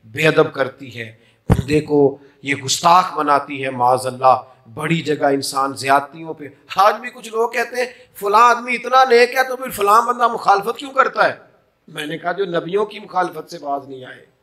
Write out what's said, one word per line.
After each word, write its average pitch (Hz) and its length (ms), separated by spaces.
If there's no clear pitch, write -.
बेअदब 151 440
करती 135 400
है, 113 160
बंदे - 340
को 147 180
ये 135 120
गुस्ताख 170 600
बनाती 143 440
है, 135 160
माजल्ला। 127 580
बड़ी 156 320
जगह 147 280
इंसान 135 460
ज्यादतियों 143 580
पे, 147 180
आज 208 160
भी 240 160
कुछ 226 220
लोग 240 220
कहते 240 260
हैं, 247 120
"फलां 208 300
आदमी 240 280
इतना 240 320
नेक 240 300
है 262 120
तो 254 80
फिर 254 160
फलां 208 340
बंदा 240 220
मुखालफत 226 500
क्यों 277 140
करता 262 340
है?" 135 140
मैंने 156 300
कहा, 175 140
"जो 190 180
नबियों 170 360
की 208 140
मुखालफत 175 500
से 170 80
बाज 139 320
नहीं 131 140
आए 127 200